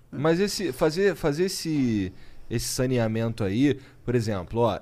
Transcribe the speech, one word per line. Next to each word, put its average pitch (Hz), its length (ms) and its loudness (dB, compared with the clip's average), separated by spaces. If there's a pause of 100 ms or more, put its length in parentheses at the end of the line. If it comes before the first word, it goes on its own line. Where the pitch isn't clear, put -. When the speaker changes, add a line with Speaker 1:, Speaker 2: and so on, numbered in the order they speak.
(120)
Speaker 1:
né? 143 80 -8
Speaker 2:
Mas 165 200 4
esse, 190 340 -2
fazer, 175 420 2
fazer 160 300 0
esse, 127 680 0 (380)
esse 117 180 -2
saneamento 113 760 0
aí, 120 360 2 (260)
por 123 100 0
exemplo, 110 460 -2
ó, 107 200 2